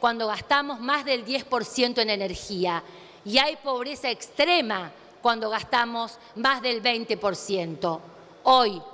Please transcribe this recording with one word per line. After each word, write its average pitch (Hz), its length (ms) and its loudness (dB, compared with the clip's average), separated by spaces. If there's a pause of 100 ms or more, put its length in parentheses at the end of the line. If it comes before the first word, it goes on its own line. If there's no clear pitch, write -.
cuando 233 260 2
gastamos 269 540 0
más 277 240 0
del 247 200 0
diez 262 200 -2
por 240 200 -2
ciento 247 360 0
en 220 100 0
energía. 185 720 -2 (420)
Y 208 140 2
hay 302 180 2
pobreza 262 540 -6
extrema 233 800 0 (320)
cuando 226 280 0
gastamos 233 680 -2 (160)
más 254 280 0
del 240 180 -2
veinte 226 360 0
por 202 200 0
ciento. 165 640 -2 (420)
Hoy, 247 400 6 (120)